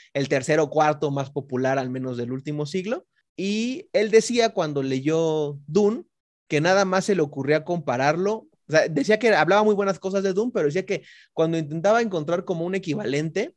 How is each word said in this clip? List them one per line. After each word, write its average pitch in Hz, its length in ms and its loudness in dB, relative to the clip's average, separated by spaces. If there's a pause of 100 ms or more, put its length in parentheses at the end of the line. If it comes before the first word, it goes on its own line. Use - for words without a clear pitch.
(140)
el 139 160 -2
tercero 151 340 2
o 143 60 -2
cuarto 151 420 0
más 139 200 -4
popular, 131 480 -2
al 131 100 -4
menos 127 260 -6
del 120 160 -6
último 147 340 -6
siglo. 190 400 -6 (300)
Y 220 560 -6
él 208 180 0
decía 226 440 4
cuando 151 300 -2
leyó 147 760 -2 (100)
Dune 208 360 2 (440)
que 147 140 0
nada 190 240 4
más 185 200 0
se 208 100 0
le 165 80 2
ocurría 143 420 -2
compararlo, 165 840 -2 (200)
o - 40 -12
sea, 147 160 4
decía 208 320 2
que 220 160 4
hablaba 170 280 4
muy 214 120 4
buenas 196 240 -2
cosas 190 240 -4
de 196 80 0
Dune, 220 220 -2
pero 165 140 0
decía 175 180 -2
que 185 180 -6 (300)
cuando 165 240 0
intentaba 165 440 0
encontrar 180 440 -4
como 170 200 -4
un 185 100 -4
equivalente 160 800 -4